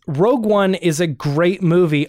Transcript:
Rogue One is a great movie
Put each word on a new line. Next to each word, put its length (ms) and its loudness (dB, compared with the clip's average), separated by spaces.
Rogue 380 0
One 300 2
is 240 -2
a 80 0
great 540 -2
movie 480 2